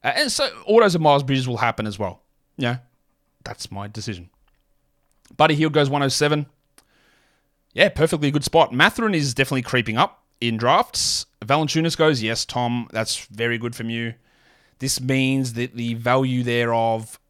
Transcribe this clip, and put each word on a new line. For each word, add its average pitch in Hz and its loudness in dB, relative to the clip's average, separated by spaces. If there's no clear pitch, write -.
Uh, - -2
and 269 0
so 269 -2
autos 214 6
of 175 0
Miles 143 6
Bridges 131 0
will 120 -4
happen 110 0
as 98 -8
well. 92 -8
Yeah, 123 -2
that's - -12
my 101 -10
decision. 101 -10
Buddy 156 4
Hield 151 0
goes 143 2
one 143 -2
oh 139 0
seven. 147 0
Yeah, 180 4
perfectly 147 0
good 147 -2
spot. 160 4
Mathurin 190 2
is 139 -2
definitely 131 -2
creeping 113 -2
up - -2
in 117 -2
drafts. - 0
Valanciunas 156 0
goes, 156 2
"Yes, 110 -2
Tom, 120 -4
that's - -6
very 117 -4
good 117 -8
from 117 -8
you." 117 -6
This 131 -4
means 131 0
that 120 -6
the 120 -4
value 123 0
there 120 0
of 113 -2